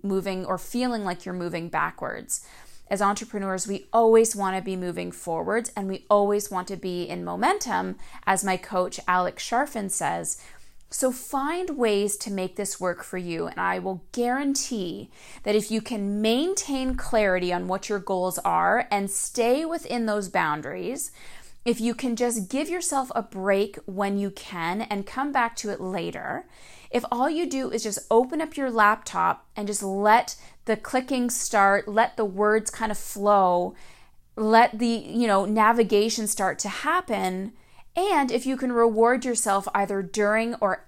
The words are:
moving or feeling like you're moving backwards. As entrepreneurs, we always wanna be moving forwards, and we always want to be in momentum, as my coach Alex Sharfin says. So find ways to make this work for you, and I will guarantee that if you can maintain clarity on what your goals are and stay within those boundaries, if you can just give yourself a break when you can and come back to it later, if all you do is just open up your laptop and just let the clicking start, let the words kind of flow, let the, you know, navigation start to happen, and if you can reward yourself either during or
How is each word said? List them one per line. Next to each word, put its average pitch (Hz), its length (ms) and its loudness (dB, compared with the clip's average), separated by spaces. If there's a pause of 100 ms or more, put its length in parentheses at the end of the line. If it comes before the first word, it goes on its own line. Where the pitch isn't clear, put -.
moving 190 420 -2
or 185 140 -2
feeling 240 460 -2
like 185 200 -6
you're 180 100 -8
moving 170 360 -6
backwards. - 760 -4 (440)
As 196 100 -2
entrepreneurs, 196 680 -2
we 202 280 -6
always 226 420 6
wanna 190 240 0
be 190 160 -4
moving 175 340 -4
forwards, 175 640 -4
and 196 140 -4
we 190 220 -6
always 208 400 4
want 185 180 -4
to 196 80 -8
be 175 280 -6
in 175 200 -6
momentum, 185 720 -2 (300)
as 190 180 2
my 185 140 0
coach - 500 -4
Alex 180 400 0
Sharfin 233 420 -2
says. 170 480 -4 (520)
So 262 200 0
find 294 680 -4
ways 208 400 2
to - 120 -8
make 185 260 -4
this 202 220 -6
work 180 240 -2
for - 140 -10
you, 170 300 -4
and 170 120 -10
I 185 200 -2
will 185 340 -6
guarantee 240 1000 -2 (340)
that 208 100 2
if 214 160 0
you 220 100 0
can 208 400 -4
maintain 262 720 0
clarity 185 600 2
on 180 140 -2
what 190 200 -4
your 208 100 -2
goals 180 420 -2
are 175 500 2
and 196 200 0
stay 247 540 0
within 311 400 -4
those 208 240 0
boundaries, 170 800 -2 (540)
if 226 160 2
you 233 140 2
can 240 200 -2
just 233 360 -2
give 277 180 -2
yourself 302 460 -2
a 226 80 0
break 202 640 0
when 196 320 0
you 202 120 0
can 185 520 -4
and 202 240 -4
come 277 260 -4
back 233 240 0
to 208 140 -6
it - 100 -6
later, 185 640 -6 (460)
if 240 200 0
all 262 200 2
you 320 180 -2
do 262 220 -4
is 226 120 -2
just 208 180 -4 (100)
open 262 320 4
up 311 120 -6
your 269 160 -2
laptop 208 840 2
and 208 100 -4
just 202 160 -4
let 202 540 4 (300)
the 220 100 2
clicking 254 540 -2
start, 202 580 4
let 220 300 2
the 220 60 2
words 208 460 2
kind 220 220 -2
of - 60 -4
flow, 185 760 4 (640)
let 220 420 6
the, 240 80 0
you 233 400 0
know, 196 200 4
navigation 220 800 4
start 190 320 -2
to 202 100 -6
happen, 196 840 -2 (440)
and 339 340 2
if 240 140 0
you 262 140 -2
can 247 140 -2
reward 233 520 4
yourself 208 500 0
either 196 280 0
during 214 540 0
or 196 320 -2